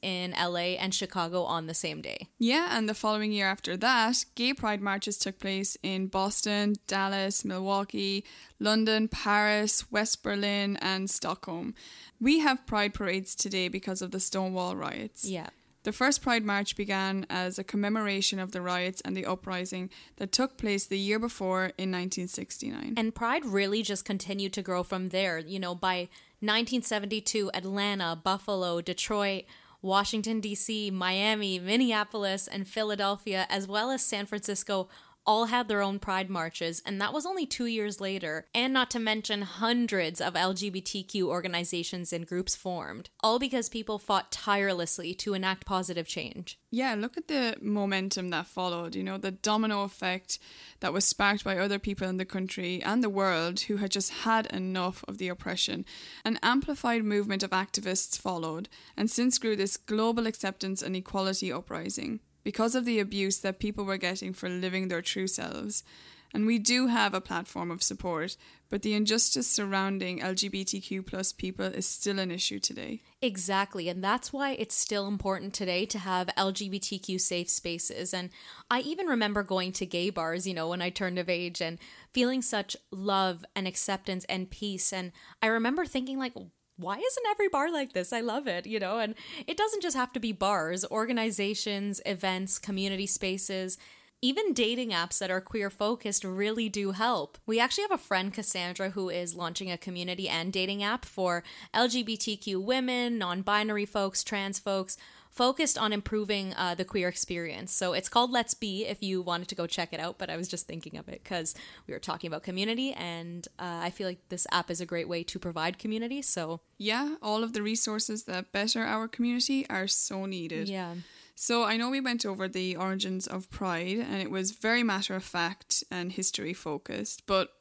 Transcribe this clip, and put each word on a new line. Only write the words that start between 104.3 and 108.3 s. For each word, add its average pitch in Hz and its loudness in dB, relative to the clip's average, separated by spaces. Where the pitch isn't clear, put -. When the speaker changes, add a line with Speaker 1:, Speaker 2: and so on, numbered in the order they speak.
Speaker 1:
folks, 196 0
focused 269 4
on 214 0
improving, 202 -2
uh, 175 -2
the 180 0
queer 185 -2
experience. 170 -2
So 180 4
it's 185 2
called 240 4